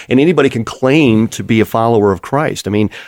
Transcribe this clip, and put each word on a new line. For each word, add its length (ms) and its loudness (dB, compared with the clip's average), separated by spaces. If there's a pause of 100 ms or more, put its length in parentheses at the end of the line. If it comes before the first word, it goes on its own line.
and 140 2
anybody 280 2
can 140 -4
claim 680 0
to 140 -10
be 160 0
a 60 2
follower 480 0
of 80 -6
Christ. 460 -4
I 40 -4
mean, 180 0 (180)